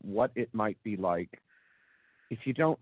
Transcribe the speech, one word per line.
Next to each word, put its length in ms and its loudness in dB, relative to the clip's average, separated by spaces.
what 340 0
it 180 -2
might 300 0
be 120 -4
like 460 -2
if 160 -6
you 80 0
don't 280 2